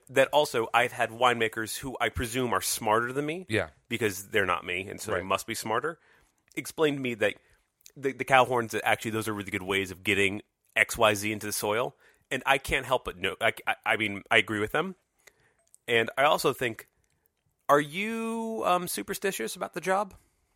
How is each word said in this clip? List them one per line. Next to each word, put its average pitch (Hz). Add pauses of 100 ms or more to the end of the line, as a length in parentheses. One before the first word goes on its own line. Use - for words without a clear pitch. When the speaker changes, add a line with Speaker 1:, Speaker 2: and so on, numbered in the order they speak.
Speaker 1:
that 131
also 139
I've 120
had 117
winemakers 113
who 131
I 113
presume 120
are 95
smarter 117
than 147
me. 175
Speaker 2:
Yeah. 101 (200)
Speaker 1:
Because 104
they're 101
not 90
me, 90
and 101
so 107
they 95
Speaker 2:
Right. 90
Speaker 1:
must 95
be 113
smarter, 127 (560)
explain 151
to 139
me 123
that 101 (600)
the, 135
the 127
cow 131
horns, 117
that 107
actually 110
those 110
are 107
really 98
good 98
ways 95
of 92
getting 98 (340)
X, -
Y, 110
Z 104
into 107
the 104
soil. - (340)
And 131
I 139
can't 139
help 127
but 87
know, 90
I, 110 (120)
I, 113 (100)
I 110
mean, 101
I 117
agree 107
with 104
them. 175 (920)
And 117
I 135
also 160
think, 120 (800)
are 143
you, 226
um, 180
superstitious 196
about 180
the 180
job? 190 (400)